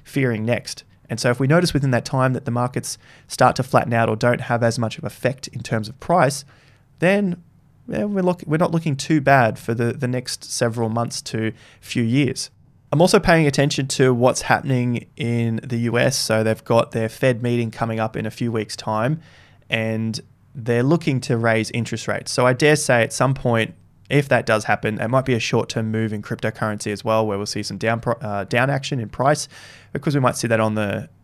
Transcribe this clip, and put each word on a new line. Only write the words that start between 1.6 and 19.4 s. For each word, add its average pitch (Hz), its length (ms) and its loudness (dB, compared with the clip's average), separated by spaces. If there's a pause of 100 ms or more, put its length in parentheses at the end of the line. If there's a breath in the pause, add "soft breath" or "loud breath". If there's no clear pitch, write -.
within 135 200 0
that 117 140 0
time 131 280 0
that - 120 -6
the 117 60 -4
markets 123 460 -4 (300 loud breath)
start - 300 2
to - 60 0
flatten 120 300 2
out 117 160 2
or 110 60 0
don't 120 260 0
have 120 220 -2
as 117 160 0
much 113 180 -4
of - 60 -12
effect - 460 -4
in 117 120 -10
terms 110 260 -2
of - 120 -16
price, 143 460 2 (520 soft breath)
then, 185 460 0 (440)
yeah, 214 180 -4
we're 202 180 -2
look-, 180 240 0
we're 156 100 0
not 165 140 2
looking 165 240 0
too 151 260 0
bad 131 380 4
for 117 160 -2
the, 117 180 0
the 123 140 -4
next 123 380 -6
several 117 440 -2
months 117 320 -4
to 110 320 -4 (260 loud breath)
few - 220 -4
years. 123 480 0 (420)
I'm 147 100 2
also 185 180 6
paying 165 260 4
attention 139 440 2
to 127 260 4
what's 120 260 2
happening 123 640 0 (100)
in 117 420 -2
the 120 240 -6
U 117 180 0
S. 131 180 2
So 110 260 2
they've 110 200 0
got 117 260 2
their 113 180 -2
Fed 123 360 0
meeting 120 260 0
coming 113 300 -4
up 110 180 -4
in 110 80 -6
a 107 60 -6
few 120 200 -4
weeks' 110 240 -4
time, 113 460 -2 (480 loud breath)